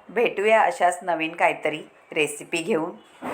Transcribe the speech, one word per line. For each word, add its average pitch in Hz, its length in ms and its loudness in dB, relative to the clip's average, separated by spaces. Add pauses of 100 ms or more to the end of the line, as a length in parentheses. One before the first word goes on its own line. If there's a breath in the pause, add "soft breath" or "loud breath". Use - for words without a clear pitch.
भेटूया 214 540 2
अशाच 175 400 2
नवीन 165 340 -2
काहीतरी 156 460 0 (300)
रेसिपी 156 460 -2
घेऊन. 165 320 -2 (440)